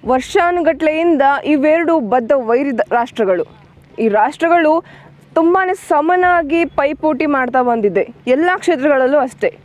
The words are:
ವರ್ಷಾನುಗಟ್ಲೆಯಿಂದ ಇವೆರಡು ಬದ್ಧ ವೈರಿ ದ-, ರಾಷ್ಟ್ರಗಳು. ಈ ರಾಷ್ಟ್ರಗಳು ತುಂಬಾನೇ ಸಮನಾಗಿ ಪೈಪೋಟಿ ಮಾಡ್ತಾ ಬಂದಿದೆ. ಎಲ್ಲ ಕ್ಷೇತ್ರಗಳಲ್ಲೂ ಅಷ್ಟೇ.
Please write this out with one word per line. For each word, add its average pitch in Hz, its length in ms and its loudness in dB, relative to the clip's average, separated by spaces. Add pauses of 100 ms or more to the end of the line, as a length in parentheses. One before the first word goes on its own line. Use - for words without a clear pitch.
ವರ್ಷಾನುಗಟ್ಲೆಯಿಂದ 320 1160 0 (220)
ಇವೆರಡು 311 560 2
ಬದ್ಧ 240 320 -2
ವೈರಿ 254 460 0
ದ-, - 140 -4
ರಾಷ್ಟ್ರಗಳು. 214 520 -2 (540)
ಈ 226 100 0
ರಾಷ್ಟ್ರಗಳು 311 760 2 (500)
ತುಂಬಾನೇ 359 400 0
ಸಮನಾಗಿ 339 880 0
ಪೈಪೋಟಿ 302 640 -2
ಮಾಡ್ತಾ 262 360 0
ಬಂದಿದೆ. 208 460 -2 (180)
ಎಲ್ಲ 294 300 0
ಕ್ಷೇತ್ರಗಳಲ್ಲೂ 277 640 0
ಅಷ್ಟೇ. 254 460 -4